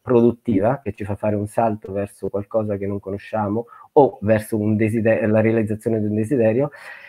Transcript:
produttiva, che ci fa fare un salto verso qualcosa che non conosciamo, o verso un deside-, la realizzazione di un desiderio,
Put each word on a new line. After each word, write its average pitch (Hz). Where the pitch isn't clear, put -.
produttiva, 120
che 101
ci -
fa 101
fare 107
un 101
salto 107
verso 98
qualcosa 104
che 98
non 101
conosciamo, 104
o 135
verso 107
un 107
deside-, 110
la 107
realizzazione 110
di 104
un 104
desiderio, 113